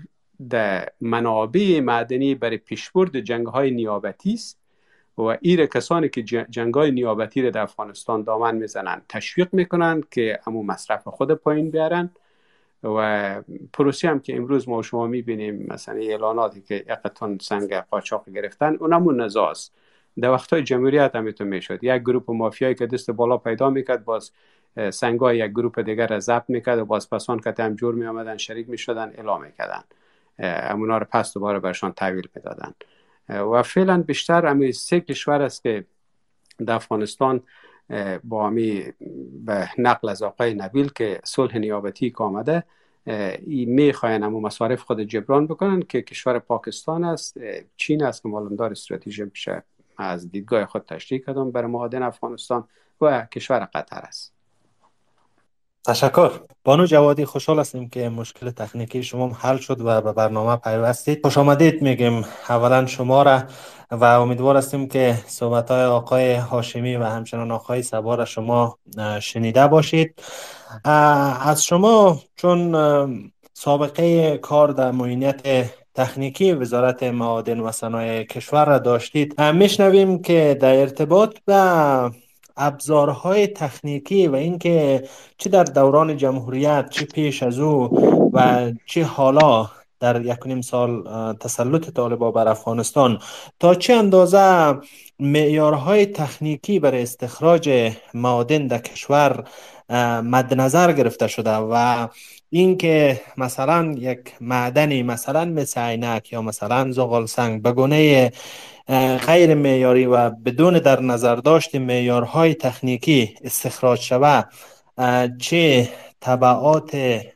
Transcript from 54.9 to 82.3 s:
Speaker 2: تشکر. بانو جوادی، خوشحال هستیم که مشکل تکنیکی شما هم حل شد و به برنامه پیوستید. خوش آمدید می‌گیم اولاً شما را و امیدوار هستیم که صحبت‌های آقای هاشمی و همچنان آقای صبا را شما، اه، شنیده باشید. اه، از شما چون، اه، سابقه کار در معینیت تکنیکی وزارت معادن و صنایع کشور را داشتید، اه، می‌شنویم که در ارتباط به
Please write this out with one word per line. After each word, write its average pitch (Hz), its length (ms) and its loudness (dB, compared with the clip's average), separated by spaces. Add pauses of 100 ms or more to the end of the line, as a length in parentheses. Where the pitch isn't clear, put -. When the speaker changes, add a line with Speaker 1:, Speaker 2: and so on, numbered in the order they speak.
Speaker 2:
تشکر. 135 440 4 (340)
بانو 165 220 6
جوادی، 147 380 4
خوشحال 151 360 -2
هستیم 127 280 -8
که 120 200 -6
مشکل 117 420 -10
تکنیکی 120 520 -8
شما 123 240 -6
هم 117 140 -8
حل 131 160 0
شد 127 240 -6
و 113 200 0
به 107 120 -2
برنامه 110 440 0
پیوستید. 117 640 -2
خوش 143 160 2
آمدید 143 440 6
می‌گیم 120 420 2 (240)
اولاً 123 380 2
شما 131 360 2
را 135 200 6 (480)
و 120 140 2
امیدوار 123 520 4
هستیم 135 320 -2
که 127 260 2 (120)
صحبت‌های 120 580 0
آقای 123 500 2
هاشمی 120 600 -4
و 117 80 -2
همچنان 113 460 -6
آقای 120 320 -6
صبا 113 320 -4
را 117 100 -2
شما، 117 540 -2 (200)
اه، 107 220 -6
شنیده 117 460 2
باشید. 156 560 2 (640)
اه، 143 640 4
از 151 160 0
شما 196 540 4 (180)
چون، 175 380 0
اه، 147 340 2 (440)
سابقه 156 880 2
کار 147 300 4
در 131 220 0
معینیت 127 520 -2 (520)
تکنیکی 135 580 0
وزارت 127 500 0
معادن 117 580 -2
و 113 120 -4
صنایع 113 500 -6
کشور 147 420 0
را 143 140 4
داشتید، 120 600 0
اه، 151 140 4
می‌شنویم 190 720 4
که 151 380 4
در 131 140 6
ارتباط 151 720 2
به 156 680 4 (440)